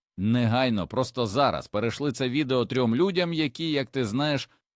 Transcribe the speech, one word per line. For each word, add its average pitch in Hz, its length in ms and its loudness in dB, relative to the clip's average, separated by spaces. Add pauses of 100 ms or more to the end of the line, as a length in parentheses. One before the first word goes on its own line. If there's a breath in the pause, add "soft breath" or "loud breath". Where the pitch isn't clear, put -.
(160)
Негайно, 117 720 2
просто 123 400 -2
зараз 104 420 0
перешли 117 440 -2
це 127 160 -2
відео 127 380 0
трьом 120 300 2
людям, 175 360 2
які, 156 380 -2
як 139 200 -2
ти 131 140 -2
знаєш, 135 460 -2 (260 soft breath)